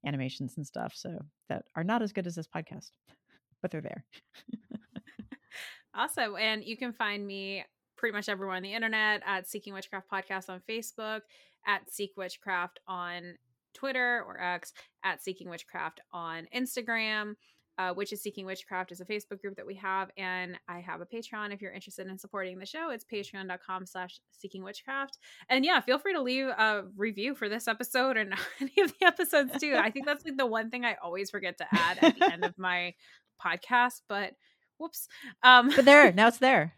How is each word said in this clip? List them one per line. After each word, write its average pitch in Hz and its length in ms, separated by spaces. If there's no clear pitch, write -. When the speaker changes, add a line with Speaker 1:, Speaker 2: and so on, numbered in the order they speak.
Speaker 1:
animations 135 520
and 147 100
stuff, - 300
so 165 280
that - 160
are 165 80
not 226 180
as 208 100
good 180 140
as 170 80
this 165 140
podcast, - 420
but - 80
they're 156 100
there. - 240
<laughs> 220 40
Speaker 2:
Awesome. 220 440
And 220 240
you 220 140
can 247 160
find 208 340
me 196 380
pretty 220 180
much 208 140
everywhere 190 280
on 185 60
the 196 120
internet 214 500
at 190 240
Seeking 202 240
Witchcraft 190 400
Podcast 190 380
on 185 180
Facebook, 220 520
at 202 240
Seek 202 280
Witchcraft 180 680
on 175 500
Twitter 247 540
or - 120
X, 180 360
at 185 180
Seeking 185 260
Witchcraft 170 520
on 165 420
Instagram. 220 800
Uh, 185 180
Witches 202 260
Seeking 202 220
Witchcraft 185 480
is 180 80
a 180 60
Facebook 208 340
group 196 160
that - 100
we 196 100
have, 190 420
and 180 400
I 175 120
have 170 200
a 175 60
Patreon 214 480
if 202 80
you're 190 100
interested 190 340
in 190 120
supporting 185 400
the 185 80
show. 320 240
It's 226 140
patreon 202 440
dot 185 180
com 185 200
slash 180 320
seeking 190 300
witchcraft. 269 560
And 262 140
yeah, 320 160
feel 254 180
free 381 160
to 302 80
leave 262 260
a 214 360
review 214 380
for 220 160
this 226 180
episode 254 500
and 196 160
<laughs> - 120
any 269 120
of 320 160
the 381 80
episodes 285 540
too. 294 180
I 220 120
think 269 160
that's, 285 200
like, 277 120
the 262 80
one 226 240
thing 247 160
I 220 160
always 180 280
forget 185 280
to 160 120
add 175 320
at 311 160
the 370 140
end 359 140
of 180 80
Speaker 1:
<laughs> - 40
Speaker 2:
my 180 360
podcast, 247 640
but 202 240
whoops. - 280
Um, 247 340
Speaker 1:
But 269 80
there, 277 300
now 214 140
it's 233 100
there. 220 400